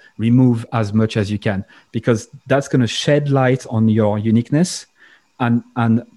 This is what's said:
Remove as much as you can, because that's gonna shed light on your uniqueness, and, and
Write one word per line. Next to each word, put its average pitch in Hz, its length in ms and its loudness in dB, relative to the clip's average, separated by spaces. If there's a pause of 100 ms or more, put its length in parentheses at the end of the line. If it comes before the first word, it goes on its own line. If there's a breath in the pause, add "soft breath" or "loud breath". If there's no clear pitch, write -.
(160 soft breath)
Remove 120 560 2
as 107 200 -2
much 110 240 0
as 101 140 -2
you 104 80 -4
can, 101 260 -4 (280 soft breath)
because 113 360 -2 (200)
that's 135 180 0
gonna 123 220 0
shed 147 420 -2
light 131 400 0
on 110 180 2
your 107 300 2
uniqueness, 117 680 0 (520 soft breath)
and, 120 240 0 (140)
and 113 260 2 (140)